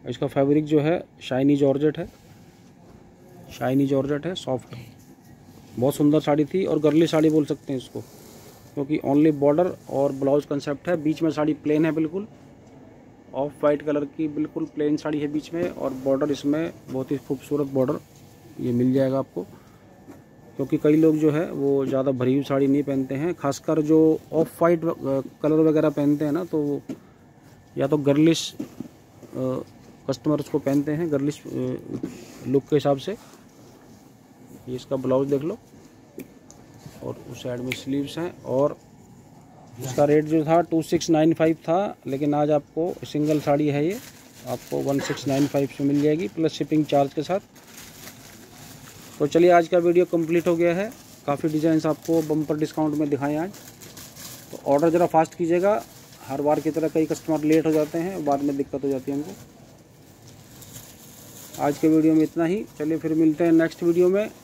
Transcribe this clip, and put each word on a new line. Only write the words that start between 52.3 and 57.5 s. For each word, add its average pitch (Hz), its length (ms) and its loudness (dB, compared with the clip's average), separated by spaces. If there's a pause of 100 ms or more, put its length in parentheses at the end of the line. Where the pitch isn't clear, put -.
discount 151 380 -2
में 151 140 -2
दिखाए 143 260 -2
आज। 180 160 -4 (1000)
तो - 200 -4
order 151 180 4
ज़रा 175 160 4
fast 160 300 2
कीजिएगा, 180 480 0 (420)
हर 139 160 -6
बार 147 180 2
की 151 120 -2
तरह 156 160 -2
कई 160 180 0
customer 151 380 -4
late 156 220 2